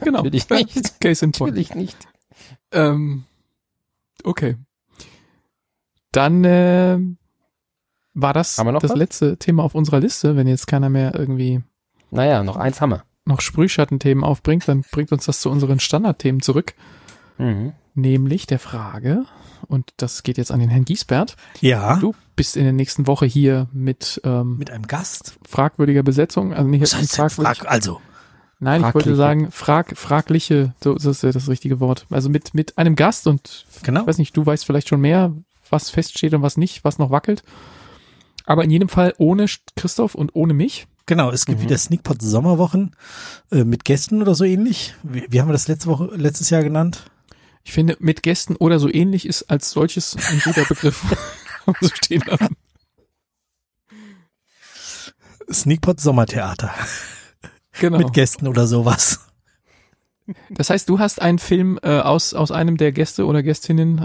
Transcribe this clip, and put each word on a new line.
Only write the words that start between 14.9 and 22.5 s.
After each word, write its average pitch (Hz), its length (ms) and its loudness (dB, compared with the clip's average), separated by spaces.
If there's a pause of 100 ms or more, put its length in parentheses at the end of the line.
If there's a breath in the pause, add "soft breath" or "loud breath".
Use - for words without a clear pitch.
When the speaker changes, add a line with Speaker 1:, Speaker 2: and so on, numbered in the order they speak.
Speaker 1:
bringt 151 180 -4
uns 143 140 -2
das - 160 -4
zu 151 100 -4
unseren 135 300 0
Standardthemen 147 600 0
zurück. 139 340 0 (640 loud breath)
Speaker 2:
Mhm. 117 340 -2 (220)
Speaker 1:
Nämlich 135 520 0
der 131 140 -2
Frage, 120 640 -4 (420 loud breath)
und 131 300 -4
das - 260 -6
geht - 160 -4
jetzt 123 140 -4
an 123 80 2
den 117 80 2
Herrn 123 160 2
Giesbert. - 500 -2 (260 loud breath)
Speaker 3:
Ja. 120 360 2
Speaker 1:
Du 202 180 0 (220)
bist - 200 -2